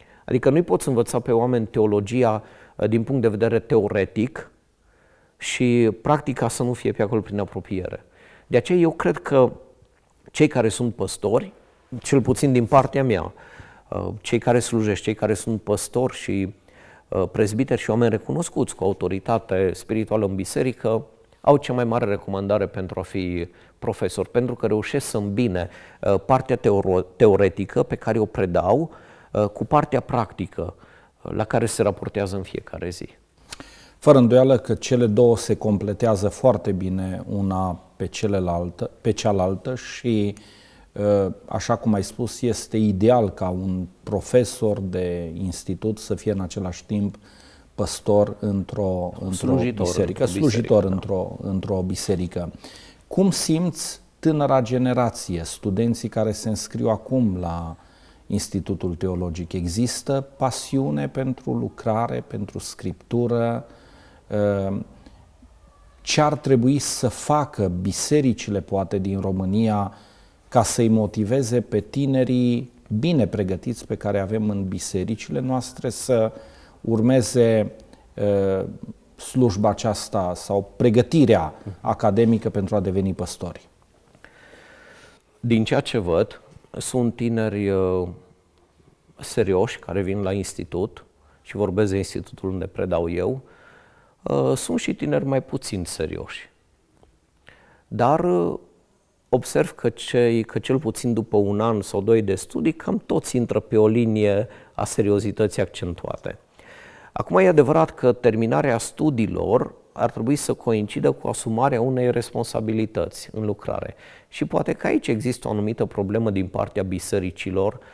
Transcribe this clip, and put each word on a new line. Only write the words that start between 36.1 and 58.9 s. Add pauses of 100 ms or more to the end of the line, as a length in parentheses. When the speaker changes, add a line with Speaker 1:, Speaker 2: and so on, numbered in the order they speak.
Speaker 2:
foarte
bine
una (160)
pe
celălaltă, (100)
pe
cealaltă
și, (580)
uh, (160)
așa
cum
ai
spus,
este
ideal
ca
un (160)
profesor
de
institut
să
fie
în
același
timp (580)
păstor
într-o,
într-o
Speaker 1:
Slujitor
Speaker 2:
biserică,
Speaker 1:
într-o
biserică,
Speaker 2:
slujitor
Speaker 1:
da.
Speaker 2:
într-o,
într-o
biserică. (540)
Cum
simți (180)
tânăra
generație,
studenții
care
se
înscriu
acum
la (560)
Institutul